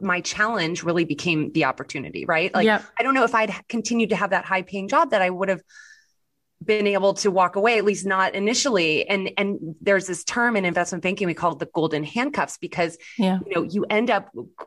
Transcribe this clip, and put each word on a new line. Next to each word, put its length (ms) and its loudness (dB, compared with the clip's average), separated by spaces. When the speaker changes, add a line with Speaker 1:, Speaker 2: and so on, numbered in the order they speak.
Speaker 1:
my 200 0
challenge 640 -2
really 220 2
became 480 -2
the 120 2
opportunity, 640 -6
right? 280 0
Like, 120 4
Speaker 2:
Yep. 180 2
Speaker 1:
I 40 2
don't 120 0
know 100 2
if 100 2
I'd 180 2
continued 420 0
to 60 0
have 140 -2
that 140 0
high 180 -2
paying 260 -8
job 220 2
that 100 4
I 100 2
would 180 -2
have 140 -2
been 220 2
able 260 2
to 180 0
walk 260 2
away, 200 4
at 80 2
least 220 0
not 280 2
initially. 720 2
And, 300 -2
and 460 -4
there's 240 2
this 180 -8
term 320 0
in 80 2
investment 380 0
banking 240 -2
we 80 0
call 180 0
it 60 -8
the 80 -6
golden 360 0
handcuffs, 540 -2
because, 400 -4
Speaker 2:
Yeah. 280 2
Speaker 1:
you 80 -4
know, 80 0
you 280 -2
end 200 2
up 200 0